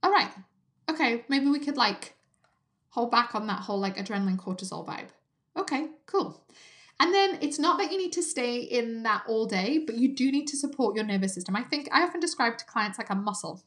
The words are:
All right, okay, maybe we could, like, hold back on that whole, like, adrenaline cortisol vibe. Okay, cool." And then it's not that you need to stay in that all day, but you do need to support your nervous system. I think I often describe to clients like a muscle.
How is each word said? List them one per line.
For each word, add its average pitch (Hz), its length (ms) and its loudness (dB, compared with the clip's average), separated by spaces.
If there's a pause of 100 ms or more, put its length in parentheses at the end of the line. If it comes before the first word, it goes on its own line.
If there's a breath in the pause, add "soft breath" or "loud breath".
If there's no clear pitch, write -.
All 381 100 4
right, 277 180 4 (580)
okay, 247 400 0
maybe 277 180 2
we 285 120 4
could, 285 180 -4
like, 214 380 0 (760)
hold 240 200 0
back 240 240 4
on 214 140 -2
that 196 140 -2
whole, 202 180 -2
like, 196 160 -2
adrenaline 196 400 0
cortisol 185 500 -6
vibe. - 220 -10 (480)
Okay, 311 340 -4 (160)
cool." 190 400 -2 (540 loud breath)
And 339 120 4
then 392 280 4
it's - 180 -2
not 320 200 4
that 370 120 0
you 381 80 -2
need 359 140 -2
to 349 100 -2
stay 247 360 -2
in 226 440 -2
that 214 240 0
all 220 200 2
day, 202 320 2
but 233 180 -2
you 247 180 4
do 262 160 2
need 294 180 0
to - 80 -6
support 254 380 0
your 214 100 0
nervous 190 300 0
system. 190 220 -4
I 233 60 -2
think 294 300 -4
I 320 120 6
often 349 160 -2
describe 233 380 0
to - 60 -14
clients 208 340 -2
like 190 120 -6
a 202 40 0
muscle. 190 520 -4